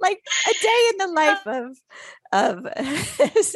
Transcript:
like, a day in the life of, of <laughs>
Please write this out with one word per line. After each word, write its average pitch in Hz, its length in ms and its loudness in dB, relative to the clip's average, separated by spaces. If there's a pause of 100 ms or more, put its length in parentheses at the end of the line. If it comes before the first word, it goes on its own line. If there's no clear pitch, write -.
like, 381 200 0 (280)
a 453 140 2
day 466 280 4
in 415 60 -4
the 381 100 -2
life 320 400 2
of, 254 300 -8 (560)
of 190 340 0 (800)
<laughs> - 0 - (120)